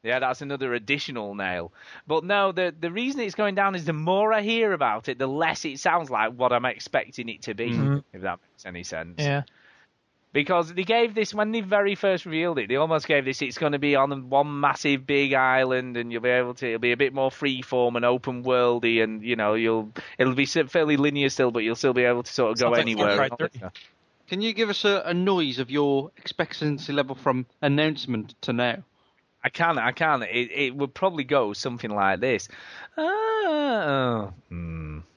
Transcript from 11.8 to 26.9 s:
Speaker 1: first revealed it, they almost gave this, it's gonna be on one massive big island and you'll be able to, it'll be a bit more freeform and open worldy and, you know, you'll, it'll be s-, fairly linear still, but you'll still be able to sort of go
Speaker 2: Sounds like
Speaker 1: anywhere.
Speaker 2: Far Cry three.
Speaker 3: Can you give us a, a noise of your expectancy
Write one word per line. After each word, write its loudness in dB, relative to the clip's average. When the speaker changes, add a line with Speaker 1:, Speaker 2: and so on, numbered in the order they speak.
Speaker 1:
first 0
revealed 0
it, -4
they 0
almost 0
gave 4
this, -4
it's -6
gonna 0
be 2
on 0
one 2
massive 0
big 2
island 2
and -4
you'll -4
be 0
able 2
to, -6
it'll -2
be 2
a 2
bit 2
more 0
freeform -2
and 0
open 0
worldy 4
and, -2
you -2
know, 2
you'll, 0
it'll 4
be 2
s-, 0
fairly 2
linear 2
still, 2
but -2
you'll 0
still 2
be 2
able 2
to -12
sort 2
of -2
go 2
Speaker 2:
Sounds 4
like 4
Speaker 1:
anywhere. 2
Speaker 2:
Far 2
Cry -4
three. -12
Speaker 3:
Can -4
you 0
give 0
us -4
a, 4
a -2
noise 2
of -4
your 2
expectancy -4